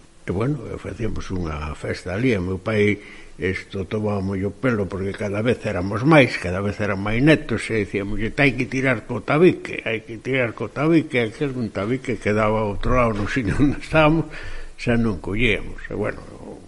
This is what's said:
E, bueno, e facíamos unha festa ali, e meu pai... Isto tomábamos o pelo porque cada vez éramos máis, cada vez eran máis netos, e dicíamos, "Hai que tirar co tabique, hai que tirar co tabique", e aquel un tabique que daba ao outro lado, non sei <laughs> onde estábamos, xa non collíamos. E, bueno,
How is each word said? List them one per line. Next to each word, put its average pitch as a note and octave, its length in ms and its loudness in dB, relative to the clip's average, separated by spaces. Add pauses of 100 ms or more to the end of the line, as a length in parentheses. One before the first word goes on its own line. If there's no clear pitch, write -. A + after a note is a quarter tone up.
(220)
E, - 80 -6
bueno, A2+ 380 -2
e - 80 -8
facíamos F#2+ 560 -4
unha D#2 400 -4
festa - 400 -6
ali, A#2 240 2
e F#2 60 0
meu F2+ 180 -2
pai... G#2 400 2 (420)
Isto F#2 460 -4
tomábamos G2+ 560 -2
o G2 100 -4
pelo A2+ 320 0
porque G2 240 -4
cada G#2 320 -4
vez A#2 240 2
éramos G#2 400 -2
máis, D3 320 6
cada F2+ 240 -2
vez G2+ 160 -2
eran G2+ 240 0
máis A2 160 0
netos, D3 560 4
e G#2+ 80 0
dicíamos, G2+ 400 -2
"Hai C3 320 2
que B2 160 -4
tirar C3 320 0
co A2+ 220 -8
tabique, D3+ 580 2
hai A2+ 240 -4
que A2+ 160 -12
tirar B2 320 -2
co G#2+ 160 -6
tabique", D3+ 480 2
e A#2 80 2
aquel C3 320 -4
un A2 160 -4
tabique A2+ 480 -2
que G2+ 80 0
daba A2 320 2
ao G2+ 160 -2
outro A#2+ 160 2
lado, A#2 240 4
non G2+ 80 0
sei G#2 240 0
<laughs> - 0 -
onde - 320 2
estábamos, D#3 480 4 (480)
xa A#2+ 160 0
non A2+ 240 2
collíamos. G#2 720 -2
E, G2+ 80 -4
bueno, G#2+ 240 -4 (460)